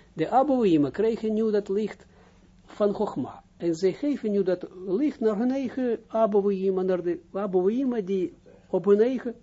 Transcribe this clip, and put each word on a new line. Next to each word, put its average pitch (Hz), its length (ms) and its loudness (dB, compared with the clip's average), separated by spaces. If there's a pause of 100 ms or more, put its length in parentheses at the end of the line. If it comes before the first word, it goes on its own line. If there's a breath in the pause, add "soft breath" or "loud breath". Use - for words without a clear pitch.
(140)
de 156 160 -4
Abba 262 280 2
Wima 160 320 4
kregen 220 440 -2
nu 220 180 0
dat 202 180 -2
licht 202 360 -4 (600 soft breath)
van 208 280 -2
Chogma. - 500 -6 (140)
En 170 180 -2
zij 185 180 0
geven 240 380 -2
nu 202 120 2
dat 180 240 -2 (180)
licht 233 340 -2
naar 220 180 2
hun 247 140 0
eigen 254 560 -2
Abba 214 340 2
Wima, 190 400 0
naar 185 220 0
de 170 160 -2 (120)
Abba 190 300 0
Wima 240 400 0
die 185 320 -2 (340)
op 180 180 -2
hun 202 160 6
eigen, 240 420 0